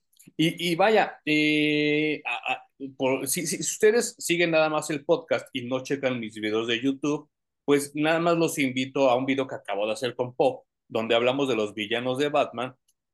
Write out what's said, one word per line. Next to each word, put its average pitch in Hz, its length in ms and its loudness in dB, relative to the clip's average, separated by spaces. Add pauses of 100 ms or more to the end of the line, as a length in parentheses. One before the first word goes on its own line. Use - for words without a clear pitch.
(360)
Y, 165 360 0
y 160 40 0
vaya, 202 480 4
eh, 151 1000 2
a, 120 300 -6
a, - 100 -10 (320)
por, 135 320 0
si, 170 180 -2
si 156 140 -4
ustedes 214 580 2
siguen 170 340 0
nada 156 160 4
más 151 220 -2
el 143 140 -6
podcast 151 480 -2
y 120 140 -8
no 131 160 -4
checan 135 380 -4
mis 107 200 -10
videos 110 280 -2
de 117 120 0
YouTube, 143 480 -2 (360)
pues 143 300 2
nada 156 260 0
más 170 160 2
los 160 220 0
invito 131 520 0
a 120 60 4
un 131 100 -2
video 131 220 0
que 120 80 -8
acabo 101 300 -4
de 110 80 -2
hacer 120 200 -6
con 123 200 -6
Po, 131 320 0 (220)
donde 113 260 0
hablamos 127 340 2
de 120 80 0
los 104 180 -2
villanos 117 440 -4
de 147 100 0
Batman, 123 460 -2 (400)